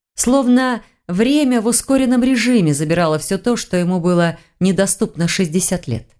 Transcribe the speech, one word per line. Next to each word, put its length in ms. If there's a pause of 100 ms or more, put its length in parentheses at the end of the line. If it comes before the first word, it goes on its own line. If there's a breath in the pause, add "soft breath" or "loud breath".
(160)
Словно 680 (260 soft breath)
время 540
в 60
ускоренном 560
режиме 500
забирало 460
всё 180
то, 180
что 220
ему 220
было 400 (200 loud breath)
недоступно 680
шестьдесят 600
лет. 200 (120)